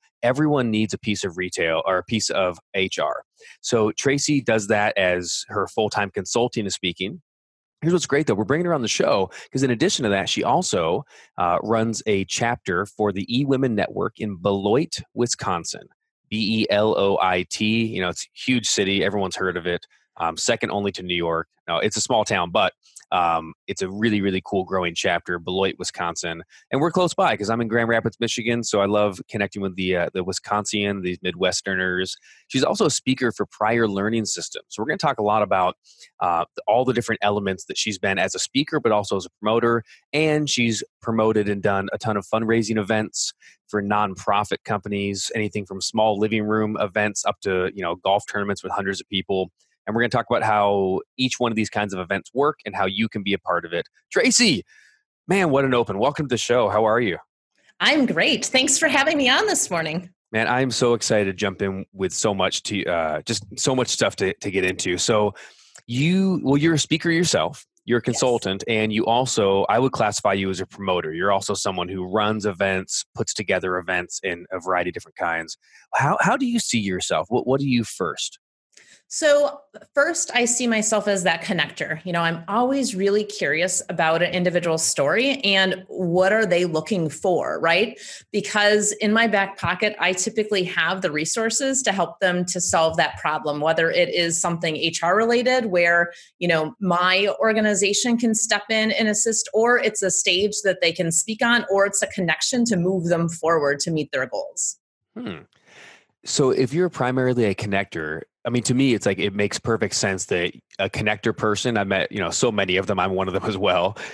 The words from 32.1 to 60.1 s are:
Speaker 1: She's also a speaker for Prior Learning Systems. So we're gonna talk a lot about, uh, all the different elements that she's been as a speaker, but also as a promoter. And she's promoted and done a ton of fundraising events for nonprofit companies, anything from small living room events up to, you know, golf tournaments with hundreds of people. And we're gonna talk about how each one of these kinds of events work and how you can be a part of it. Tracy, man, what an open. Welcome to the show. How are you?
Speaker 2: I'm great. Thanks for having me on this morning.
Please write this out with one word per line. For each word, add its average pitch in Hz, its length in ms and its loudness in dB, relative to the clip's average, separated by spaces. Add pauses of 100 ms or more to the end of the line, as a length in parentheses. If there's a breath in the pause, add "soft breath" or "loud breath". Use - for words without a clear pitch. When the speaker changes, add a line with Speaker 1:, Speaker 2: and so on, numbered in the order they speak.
Speaker 1:
She's 131 160 0
also 110 220 2
a 147 60 2
speaker 123 400 0
for 98 140 -6
Prior 113 420 0
Learning 104 380 -2
Systems. - 440 -8
So - 140 -8
we're 120 40 -4
gonna 160 100 -2
talk 143 220 -2
a 110 40 0
lot 104 180 4
about, 92 360 0 (420 loud breath)
uh, 85 260 0 (220)
all 120 180 4
the 131 80 2
different 113 300 -2
elements 101 420 0
that 95 120 -8
she's 104 200 -4
been 98 220 0
as 95 160 -2
a 90 40 -6
speaker, 143 400 -2
but 113 120 2
also 104 240 0
as 92 100 -4
a 92 40 -16 (100)
promoter. 117 440 0 (280 soft breath)
And 151 380 2
she's 117 340 0 (180)
promoted 110 480 2
and 98 140 -2
done 101 300 0
a 104 40 -6
ton 107 200 -2
of 98 100 -4
fundraising 113 500 0
events 107 560 -2 (340 soft breath)
for 104 140 -2
nonprofit 101 840 0
companies, 101 720 -4
anything 104 320 -4
from 98 160 -12
small 107 380 2
living 107 240 2
room 107 360 0
events 104 460 -2
up 104 160 -2
to, 92 320 0
you 101 80 -10
know, 87 140 -4
golf 95 320 0
tournaments 101 340 -4
with 90 120 -8
hundreds 98 280 -4
of - 60 -20
people. 95 420 -2 (360)
And 107 80 -4
we're 117 100 0
gonna 120 80 0
talk 120 180 0
about 120 140 2
how 101 580 2 (160)
each 127 240 -2
one 120 100 2
of 107 60 -2
these 107 120 0
kinds 104 240 -2
of 95 60 -6
events 92 340 -6
work 139 320 0
and 104 80 -10
how 98 120 0
you 101 240 -2
can 107 120 -6
be 98 120 -2
a 95 40 0
part 87 280 -2
of 82 80 -8
it. 85 120 -2 (280)
Tracy, 214 500 2 (640 soft breath)
man, 185 220 2
what 139 160 4
an 131 80 2
open. 113 260 0
Welcome 143 280 0
to 123 60 -2
the 117 40 2
show. 120 320 2
How 107 160 2
are 113 160 4
you? 98 160 -2 (640 soft breath)
Speaker 2:
I'm 262 240 4
great. 208 400 0
Thanks 262 320 2
for 330 100 2
having 285 300 2
me 269 100 2
on 302 180 2
this 392 240 0
morning. 165 400 -4 (220)